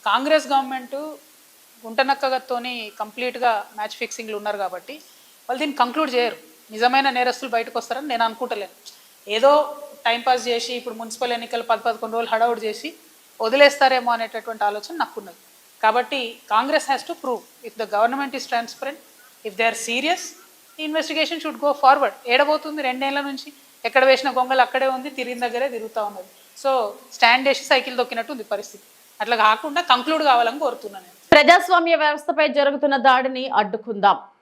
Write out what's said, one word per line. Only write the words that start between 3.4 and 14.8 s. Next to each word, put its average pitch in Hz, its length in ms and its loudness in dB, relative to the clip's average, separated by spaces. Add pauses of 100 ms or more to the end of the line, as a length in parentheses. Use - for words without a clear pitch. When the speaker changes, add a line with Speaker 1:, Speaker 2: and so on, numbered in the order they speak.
Speaker 1:
మ్యాచ్ 214 240 -8
ఫిక్సింగ్లు 220 400 -10
ఉన్నారు 208 220 -4
కాబట్టి 180 320 -10 (500)
వాళ్ళు 254 160 -6
దీన్ని 294 200 -4
కంక్లూడ్ 254 340 0
చేయరు. 240 220 0 (360)
నిజమైన 254 340 2 (100)
నేరస్తులు 247 380 -2
బయటకు 226 240 -4
వస్తారని 269 320 -8
నేను 233 180 0
అనుకుంటలేను. 220 460 -8 (600)
ఏదో 262 140 6 (560)
టైంపాస్ 240 440 0
చేసి 233 280 -2
ఇప్పుడు 240 220 -8
మున్సిపల్ 233 340 -4
ఎన్నికలు 233 360 -6
పది 220 160 2
పదకొండు 226 300 -4
రోజులు 233 160 -2
హడావుడి 226 340 2
చేసి 214 220 -6 (540)
వదిలేస్తారేమో 262 720 4
అనేటటువంటి 226 540 -6
ఆలోచన 208 340 -6